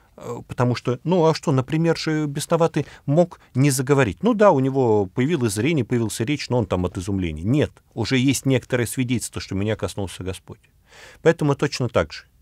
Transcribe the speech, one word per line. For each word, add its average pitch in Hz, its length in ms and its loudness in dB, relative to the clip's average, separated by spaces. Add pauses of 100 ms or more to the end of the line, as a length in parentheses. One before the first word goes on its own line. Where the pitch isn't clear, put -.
(180)
э, 120 200 -10 (100)
потому 123 280 0
что, 123 280 -4
ну, 170 220 2
а 160 100 4
что, - 160 -4
например, 156 460 0
же 156 280 -2
бесноватый 156 600 -2 (200)
мог 170 340 0 (140)
не 135 160 4
заговорить. 135 540 2
Ну 233 100 4
да, 208 180 6
у 143 80 4
него 127 460 2
появилось 123 480 0
зрение, 127 320 0
появилась 117 340 -2
речь, 131 300 -4
но 120 80 0
он 113 80 0
там 90 200 -2
от 90 120 -6
изумления. 90 460 -4
Нет, 127 280 0 (220)
уже 117 240 -2
есть 131 280 0
некоторое 123 420 0
свидетельство, 123 520 -4
что - 160 -8
меня 104 200 -2
коснулся 98 480 -8
Господь. - 360 -12 (600)
Поэтому 156 340 2
точно 131 340 -4
так 87 220 0
же. - 140 -18 (160)